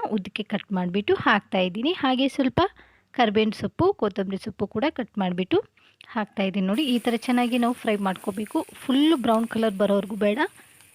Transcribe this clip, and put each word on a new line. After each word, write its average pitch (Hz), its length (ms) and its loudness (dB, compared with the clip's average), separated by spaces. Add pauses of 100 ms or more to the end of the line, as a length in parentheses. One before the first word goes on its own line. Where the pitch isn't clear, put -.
(100)
ಉದ್ದಕ್ಕೆ 202 340 -4
ಕಟ್ - 280 -6
ಮಾಡಿಬಿಟ್ಟು 185 480 0
ಹಾಕ್ತಾ - 480 2
ಇದ್ದೀನಿ. 226 280 -2
ಹಾಗೆ 262 320 0
ಸ್ವಲ್ಪ 262 320 0 (540)
ಕರಿಬೇವಿನ 220 420 2
ಸೊಪ್ಪು, 302 400 0
ಕೊತ್ತಂಬರಿ 196 460 -4
ಸೊಪ್ಪು - 260 -8
ಕೂಡ 220 160 -4 (100)
ಕಟ್ - 220 -8
ಮಾಡಿಬಿಟ್ಟು 185 420 0 (500)
ಹಾಕ್ತಾ 208 340 -4
ಇದ್ದೀನಿ. 190 260 0
ನೋಡಿ, 220 180 0
ಈ 247 120 2
ಥರ 233 200 0
ಚೆನ್ನಾಗಿ 247 400 0
ನಾವು 240 160 2
ಫ್ರೈ 226 240 -2
ಮಾಡ್ಕೋಬೇಕು. 202 600 -4 (200)
ಫುಲ್ಲು 294 380 4
ಬ್ರೌನ್ 226 320 2
ಕಲರ್ 220 300 0
ಬರೋವರೆಗೂ 202 380 0
ಬೇಡ. 208 220 2 (560)